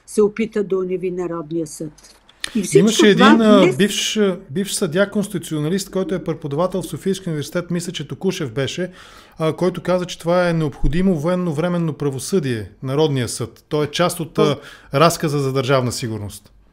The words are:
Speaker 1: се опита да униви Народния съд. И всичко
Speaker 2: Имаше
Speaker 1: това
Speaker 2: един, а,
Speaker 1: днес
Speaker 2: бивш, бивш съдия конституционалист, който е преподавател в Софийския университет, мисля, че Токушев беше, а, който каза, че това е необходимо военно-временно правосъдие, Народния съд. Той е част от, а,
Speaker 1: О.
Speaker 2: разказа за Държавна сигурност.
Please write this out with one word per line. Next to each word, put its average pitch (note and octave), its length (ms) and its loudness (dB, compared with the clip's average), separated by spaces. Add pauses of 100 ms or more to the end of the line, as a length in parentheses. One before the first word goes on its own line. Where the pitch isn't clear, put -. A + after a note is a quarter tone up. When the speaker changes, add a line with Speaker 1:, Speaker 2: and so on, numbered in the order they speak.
Speaker 1:
се - 160 0
опита G#3+ 420 -2
да F#3 140 -2
униви F#3 320 -4
Народния E3+ 560 -6
съд. D#3 260 -12 (600)
И G#3+ 80 0
всичко E3+ 160 4
Speaker 2:
Имаше G#3 180 6 (180)
Speaker 1:
това E3+ 160 6
Speaker 2:
един, A#3 100 8
а, G#3+ 220 8
Speaker 1:
днес F3+ 140 4
Speaker 2:
бивш, G3+ 420 0 (320)
бивш F3+ 240 -4
съдия G3 360 0
конституционалист, F#3 800 -4
който F#3 240 -2
е F3 100 -6
преподавател E3 580 -4
в - 40 -10
Софийския F#3+ 440 -4
университет, E3 400 -6
мисля, F3 220 -4
че D3 160 -10
Токушев D3+ 440 -4
беше, C#3 400 -6 (460)
а, D#3+ 140 0
който F3 300 -2
каза, F3+ 220 -2
че - 140 -12
това F3 300 0
е E3+ 40 0
необходимо E3 640 0
военно-временно E3+ 800 -2
правосъдие, C3 760 -4 (120)
Народния C#3 460 0
съд. - 400 -10
Той D3+ 160 0
е C#3+ 60 -6
част E3+ 300 -2
от, - 180 -6
а, D#3+ 40 4
Speaker 1:
О. D3 140 2 (420)
Speaker 2:
разказа D#3+ 400 2
за C3+ 140 -2
Държавна C3 400 0
сигурност. A2 600 -10 (200)